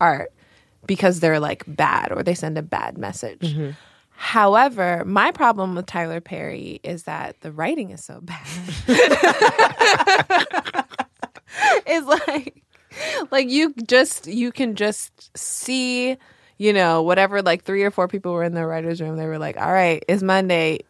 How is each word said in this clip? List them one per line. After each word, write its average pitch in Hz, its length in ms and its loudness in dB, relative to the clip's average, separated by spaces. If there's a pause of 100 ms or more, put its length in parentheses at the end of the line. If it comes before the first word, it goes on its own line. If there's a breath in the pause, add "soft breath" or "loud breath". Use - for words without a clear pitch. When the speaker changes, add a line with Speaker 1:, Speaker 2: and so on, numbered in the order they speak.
Speaker 1:
art 156 320 0 (520 soft breath)
because 180 360 0
they're, 156 180 4
like, 147 280 -6
bad - 440 0
or - 120 -4
they 180 100 0
send 160 240 -6
a 151 40 -6
bad - 360 -6
message. 120 560 -8
Speaker 2:
Mm-hmm. 147 180 -6 (480 loud breath)
Speaker 1:
However, 208 840 2
my 202 260 2
problem 202 440 0
with 180 100 -6
Tyler 170 360 -6
Perry - 600 -10
is 170 220 -10
that - 380 -10
the 165 100 -14
writing 196 400 -6
is 175 120 -18
so - 160 -20
bad. 170 280 -16 (400)
<laughs> 392 2000 4 (1040 loud breath)
It's 311 160 0 (220)
like, 285 360 -8 (680 loud breath)
like, 269 180 0
you 294 240 2 (140)
just, - 400 2
you 240 240 -4
can 233 240 -4
just - 600 -6
see, 254 800 -4 (400 soft breath)
you 208 160 2
know, 170 280 4
whatever, 190 400 2
like, 180 220 0
three 196 200 -2
or 202 80 0
four 185 160 -2
people 185 260 -6
were 170 100 -2
in 170 100 -4
the 165 120 -4
writer's 165 360 -4
room. 160 160 -6
They 160 80 -6
were 156 140 -6
like, 151 180 -8
"All 160 140 -2
right, 180 360 2
it's 190 140 2
Monday. 185 580 2 (100)